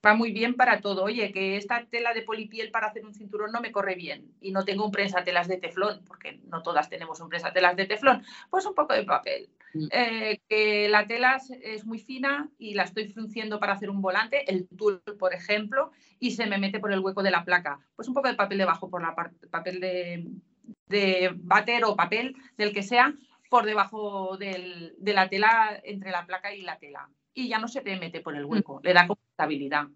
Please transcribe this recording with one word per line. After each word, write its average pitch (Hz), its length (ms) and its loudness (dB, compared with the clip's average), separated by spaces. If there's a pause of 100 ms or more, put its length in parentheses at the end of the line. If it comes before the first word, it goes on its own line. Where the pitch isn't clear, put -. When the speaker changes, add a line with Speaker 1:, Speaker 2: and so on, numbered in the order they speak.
Speaker 1:
va 208 80 10
muy 226 180 2
bien 226 240 0
para 240 240 4
todo. 196 240 -2
Oye, 214 280 -2
que 190 240 -2
esta 233 300 -4
tela 233 280 -2
de 220 80 -4
polipiel 220 480 -8
para 214 180 -2
hacer 214 180 -10
un 208 80 -20
cinturón 208 380 -8
no 233 80 -4
me 233 120 -8
corre 196 240 -2
bien 147 440 -12
y 190 120 -8
no 190 120 0
tengo 196 220 0
un 202 60 -2
prensatelas 180 560 0
de 185 100 -2
teflón, 185 480 -4
porque - 400 -16
no - 160 -8
todas 156 280 0
tenemos 160 300 -10
un 165 80 -16
prensatelas 175 480 2
de 196 100 0
teflón. 220 360 4 (280)
Pues 381 160 0
un 403 80 -6
poco 302 200 2
de 214 100 2
papel. - 460 -2 (240)
Speaker 2:
Mm. 156 160 -4
Speaker 1:
Eh, 220 580 0
que 214 400 4
la 208 180 6
tela 247 300 2
es, 262 140 -10 (120)
es 214 240 -10
muy 226 120 -8
fina 277 500 -4 (100)
y 208 160 -10
la 190 100 2
estoy 214 240 -6
frunciendo 214 520 -6
para 202 140 2
hacer 196 160 -6
un 196 120 -2
volante, 220 480 0
el 180 180 -2
tul, 190 340 0 (160)
por 185 160 0
ejemplo, 214 580 -2 (280)
y 240 120 -2
se 226 140 -2
me 202 120 0
mete 196 220 0
por 202 120 -2
el 190 80 2
hueco 190 220 -2
de 196 100 4
la 175 120 2
placa. 175 360 0 (160)
Pues 233 120 -8
un 254 60 -4
poco 262 140 2
de - 60 2
papel 196 240 0
debajo, 185 320 2
por 175 120 -4
la 165 120 -4
parte, - 340 -8
papel 180 320 -6
de, 175 480 -4 (580)
de 185 500 2
váter 208 480 2
o 208 120 2
papel, 240 400 -2 (200)
del 208 160 0
que 202 100 -4
sea, 240 320 4 (360)
por 233 140 6
debajo 202 720 -2
del, 180 640 -10
de 202 160 -2
la 190 140 6
tela, 214 560 4
entre 196 260 -10
la 175 160 -4
placa 185 280 -8
y 196 80 -14
la 170 160 -10
tela. 143 300 -16 (260)
Y 247 140 -4
ya 220 100 -2
no 226 100 -4
se 262 120 -6
te 190 180 -6
mete 170 220 -8
por 156 160 -8
el 143 100 -8
Speaker 2:
Mm. 147 40 -8
Speaker 1:
hueco, - 320 -2
le 175 120 2
da 175 120 8
como 202 140 -4 (100)
estabilidad. 147 640 -2